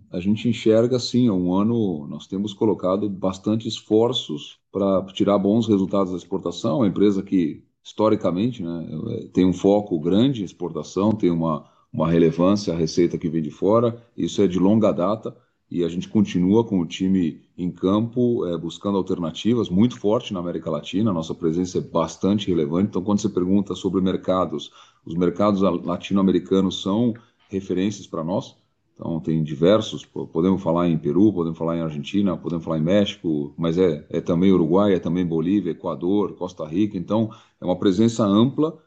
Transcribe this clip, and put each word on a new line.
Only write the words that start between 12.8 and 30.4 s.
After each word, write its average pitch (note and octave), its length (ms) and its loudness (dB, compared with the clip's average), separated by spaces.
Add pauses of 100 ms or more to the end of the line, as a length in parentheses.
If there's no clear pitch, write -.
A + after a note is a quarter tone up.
que D#2+ 120 -4
vem D#2+ 120 -2
de D2 100 -6
fora, A#2 500 0 (160)
isso F2 240 -2
é G2 60 4
de F2+ 100 0
longa G2+ 340 4
data, G#2+ 460 -4 (320)
e E2+ 140 -2
a E2 60 0
gente F2 180 -8
continua G2 560 2
com G2+ 160 -2
o E2+ 60 -2
time F#2 560 -2 (160)
em F2 140 -4
campo, A#2 720 0
é, E2+ 120 -4
buscando E2+ 400 -4
alternativas, F2+ 720 -2
muito A2+ 280 2
forte G#2+ 340 0
na F#2+ 80 -6
América E2+ 300 -6
Latina, F#2 400 -2
a F#2+ 40 0
nossa E2 200 -4
presença F2 460 -2
é - 20 -4
bastante E2+ 680 -2
relevante. E2+ 420 0
Então, F#2 140 -4
quando G#2 160 0
você G#2 100 -2
pergunta F#2+ 440 0
sobre F#2 260 -2
mercados, F#2 720 -2 (320)
os E2 120 -10
mercados F#2+ 480 2
a-, F#2 80 4
latino-americanos F#2 1120 0
são A2 320 -2 (360)
referências G2 560 -4
pra E2 180 -8
nós. G2 320 -6 (380)
Então, - 260 -6
tem D#2+ 240 -2
diversos, E2 600 2
po-, D2 220 -10
podemos F2+ 340 0